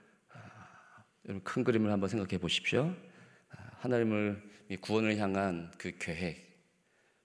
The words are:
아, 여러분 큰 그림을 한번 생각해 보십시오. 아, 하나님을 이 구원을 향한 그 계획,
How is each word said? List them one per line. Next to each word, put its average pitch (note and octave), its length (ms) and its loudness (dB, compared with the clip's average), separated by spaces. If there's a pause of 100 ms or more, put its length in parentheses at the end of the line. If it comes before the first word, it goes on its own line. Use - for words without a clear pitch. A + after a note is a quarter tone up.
(320)
아, - 80 -20 (880)
여러분 G2 180 -8
큰 - 220 0
그림을 A2 260 4
한번 G2 160 2
생각해 G2 300 0
보십시오. B2 580 0 (540)
아, - 80 -18 (240)
하나님을 G#2+ 600 2 (280)
이 F#2+ 80 -4
구원을 G#2+ 400 2
향한 F#2+ 600 0
그 F2 200 -8
계획, E2 600 -6 (680)